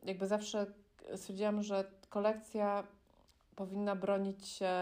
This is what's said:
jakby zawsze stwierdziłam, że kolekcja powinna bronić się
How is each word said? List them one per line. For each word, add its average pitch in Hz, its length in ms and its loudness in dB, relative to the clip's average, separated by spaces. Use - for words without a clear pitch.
jakby 190 240 -2
zawsze 208 400 0
stwierdziłam, 208 460 0
że 196 280 0
kolekcja 208 800 0
powinna 196 400 -2
bronić 196 520 0
się 185 340 0